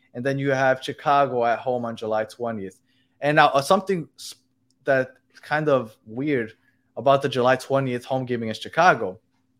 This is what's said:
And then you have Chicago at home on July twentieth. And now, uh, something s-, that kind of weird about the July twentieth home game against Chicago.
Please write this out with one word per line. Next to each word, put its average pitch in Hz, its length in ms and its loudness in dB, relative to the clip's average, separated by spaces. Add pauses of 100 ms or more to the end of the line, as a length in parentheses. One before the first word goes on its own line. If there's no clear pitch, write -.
(140)
And 123 100 -10
then 139 140 0
you 139 140 0
have 131 300 2
Chicago 139 600 0
at 117 140 0
home 123 260 -4
on 113 120 -8
July 110 280 -4
twentieth. 110 560 -10 (420)
And 147 140 0
now, 151 120 8
uh, 139 120 2
something 190 480 0 (100)
s-, - 160 -16 (500)
that 131 280 0 (300)
kind 151 260 -2
of 123 260 0 (120)
weird 120 480 -4 (420)
about 139 240 2
the 139 80 -2
July 127 280 2
twentieth 127 500 -4
home 131 180 -4
game 120 180 -4
against 110 200 -8
Chicago. 131 580 2 (400)